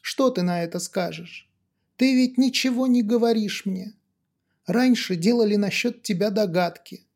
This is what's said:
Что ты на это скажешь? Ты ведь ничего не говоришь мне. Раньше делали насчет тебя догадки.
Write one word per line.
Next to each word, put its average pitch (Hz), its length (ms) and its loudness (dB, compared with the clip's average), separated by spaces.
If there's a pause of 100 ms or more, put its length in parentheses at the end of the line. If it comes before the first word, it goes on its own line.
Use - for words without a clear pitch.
Что - 300 0
ты 180 120 -2
на 175 220 0
это 170 160 -8
скажешь? 170 680 -8 (480)
Ты 262 200 2
ведь 254 220 2
ничего 262 500 0
не 247 160 4
говоришь 226 640 0
мне. 190 280 -8 (720)
Раньше 233 480 2
делали 214 400 2
насчет 208 480 -2
тебя 202 280 -2
догадки. 180 840 -2